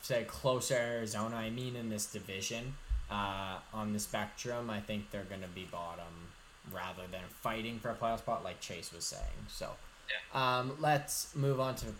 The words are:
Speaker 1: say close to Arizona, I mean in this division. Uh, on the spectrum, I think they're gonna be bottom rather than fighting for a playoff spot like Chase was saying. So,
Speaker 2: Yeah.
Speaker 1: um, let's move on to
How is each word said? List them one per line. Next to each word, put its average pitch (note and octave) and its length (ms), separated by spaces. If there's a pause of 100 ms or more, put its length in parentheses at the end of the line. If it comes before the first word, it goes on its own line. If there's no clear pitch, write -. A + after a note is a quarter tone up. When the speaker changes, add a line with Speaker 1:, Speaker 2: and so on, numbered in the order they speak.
Speaker 1:
say A#2 220
close B2+ 440
to C#3 120
Arizona, A2+ 560
I A2+ 140
mean B2 260
in A#2 140
this G#2 160
division. G#2+ 680 (320)
Uh, G2 520 (120)
on G#2+ 200
the G#2 80
spectrum, A#2 680
I G#2+ 120
think G#2 320
they're G2+ 120
gonna F#2+ 220
be F2+ 180
bottom E2+ 680 (400)
rather F2+ 340
than F2+ 160 (180)
fighting A2+ 380
for A#2 120
a G#2+ 40
playoff A2+ 240
spot A#2 240
like F2+ 180
Chase E2+ 320
was E2+ 140
saying. - 400
So, - 300 (340)
Speaker 2:
Yeah. - 80 (400)
Speaker 1:
um, C3 220
let's D3 560
move C#3 240
on C3 160
to A2 240